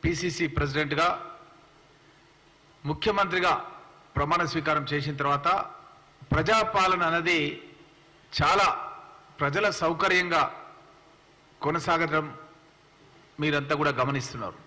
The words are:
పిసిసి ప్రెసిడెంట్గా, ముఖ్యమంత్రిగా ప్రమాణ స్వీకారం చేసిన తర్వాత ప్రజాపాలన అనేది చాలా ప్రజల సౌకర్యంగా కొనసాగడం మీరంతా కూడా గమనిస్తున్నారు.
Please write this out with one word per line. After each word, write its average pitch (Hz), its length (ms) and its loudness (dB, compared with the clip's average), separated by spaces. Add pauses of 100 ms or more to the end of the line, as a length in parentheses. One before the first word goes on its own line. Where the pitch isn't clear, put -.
పిసిసి 170 440 -2 (100)
ప్రెసిడెంట్గా, 147 520 0 (1800)
ముఖ్యమంత్రిగా 180 680 2 (640)
ప్రమాణ 156 260 2 (100)
స్వీకారం 151 400 0
చేసిన 147 280 -2
తర్వాత 143 280 0 (840)
ప్రజాపాలన 185 800 2
అనేది 170 280 2 (920)
చాలా 180 340 4 (760)
ప్రజల 147 260 0 (160)
సౌకర్యంగా 170 600 2 (1200)
కొనసాగడం 156 640 0 (1160)
మీరంతా 147 380 0
కూడా 147 200 2
గమనిస్తున్నారు. 123 680 -4